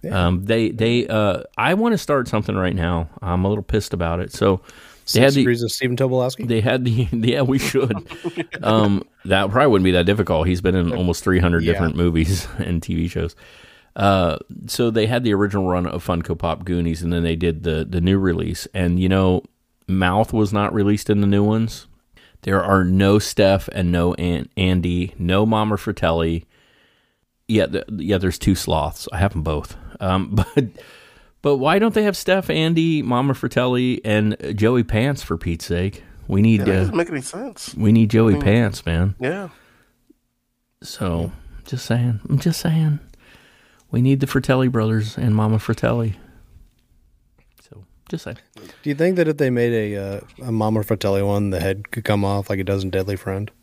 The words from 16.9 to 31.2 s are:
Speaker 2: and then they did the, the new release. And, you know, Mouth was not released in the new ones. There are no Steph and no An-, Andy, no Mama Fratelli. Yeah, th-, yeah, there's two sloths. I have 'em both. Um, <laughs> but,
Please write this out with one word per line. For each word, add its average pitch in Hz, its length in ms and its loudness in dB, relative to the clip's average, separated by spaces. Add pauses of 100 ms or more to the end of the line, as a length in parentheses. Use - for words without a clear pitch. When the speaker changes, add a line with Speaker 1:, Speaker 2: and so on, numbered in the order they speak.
Speaker 2:
and 85 100 -2
then 85 120 0
they 82 120 0
did 82 280 -2
the, 80 240 -2
the 90 120 -2
new 92 180 4
release. 85 540 -2
And, 90 280 0
you 92 80 0
know, 92 340 2 (460)
Mouth 92 440 0
was 107 200 0
not 104 200 0
released 104 380 0
in 104 100 2
the 101 60 2
new 101 180 4
ones. 110 420 -2 (560)
There 95 200 0
are 95 220 4
no 98 340 4
Steph 98 540 2
and 90 200 0
no 87 220 2
An-, 87 420 -4
Andy, 90 600 0
no 92 280 2
Mama 107 300 0
Fratelli. 82 680 -2 (1040)
Yeah, 107 180 2
th-, 85 240 -6
yeah, 95 280 -2
there's 90 200 -2
two 98 160 2
sloths. 76 580 -4
I 82 60 -6
have 98 160 0
'em 80 80 -4
both. 78 340 -6 (240)
Um, 95 300 -2
<laughs> - 240 -2
but, 139 100 2 (800)